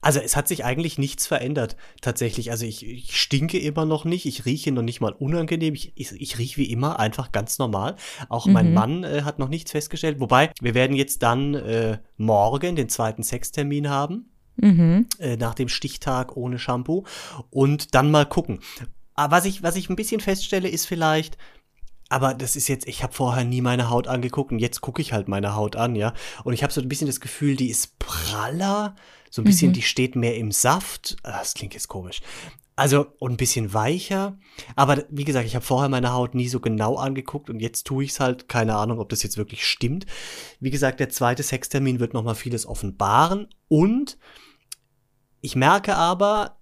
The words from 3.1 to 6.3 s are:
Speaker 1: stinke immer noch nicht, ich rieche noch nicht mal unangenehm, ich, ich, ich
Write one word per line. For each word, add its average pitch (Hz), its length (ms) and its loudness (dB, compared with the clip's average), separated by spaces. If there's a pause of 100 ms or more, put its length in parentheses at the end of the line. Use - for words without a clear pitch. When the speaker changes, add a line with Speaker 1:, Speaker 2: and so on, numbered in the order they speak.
Speaker 1:
stinke 156 380 0
immer 151 280 -2
noch 156 180 0
nicht, 175 220 -2
ich - 180 -6
rieche 143 260 0
noch 123 120 0
nicht 117 180 -4
mal 110 120 0
unangenehm, 160 640 0
ich, - 220 -8
ich, - 160 -12
ich 113 260 -10